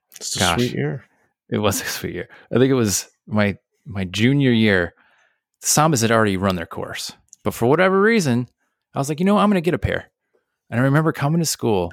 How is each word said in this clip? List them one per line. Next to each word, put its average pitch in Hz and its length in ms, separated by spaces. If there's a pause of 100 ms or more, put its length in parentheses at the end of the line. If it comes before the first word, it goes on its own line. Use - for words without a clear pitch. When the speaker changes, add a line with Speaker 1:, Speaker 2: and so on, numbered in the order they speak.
(160)
Speaker 1:
It's - 200
a - 20
Speaker 2:
gosh, 90 200
Speaker 1:
sweet 120 160
year. 143 300 (460)
Speaker 2:
it 110 80
was 104 240
a - 40
sweet - 280
year. 85 140 (260)
I 113 40
think 131 120
it 135 40
was 110 340 (180)
my, 101 300 (300)
my 98 180
junior 123 480
year. 101 420 (680)
The - 60
Sambas 151 340
had 113 100
already 110 240
run 92 200
their 82 100
course, - 460 (320)
but 101 100
for - 120
whatever 185 340
reason, 160 460 (480)
I - 40
was 139 100
like, 151 120
"You 180 60
know, 202 120
I'm 196 120
gonna 190 120
get 165 120
a 131 40
pair." - 320 (600)
And 117 100
I 127 40
remember 151 280
coming 156 280
to 160 60
school 95 460